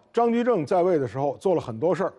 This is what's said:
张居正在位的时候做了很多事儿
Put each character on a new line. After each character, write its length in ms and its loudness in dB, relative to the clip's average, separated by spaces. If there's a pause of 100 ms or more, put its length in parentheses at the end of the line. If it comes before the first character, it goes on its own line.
(120)
张 200 2
居 100 2
正 220 0
在 180 2
位 160 2
的 80 -2
时 120 -8
候 180 -2
做 180 0
了 60 0
很 180 -8
多 160 0
事 100 -2
儿 140 -4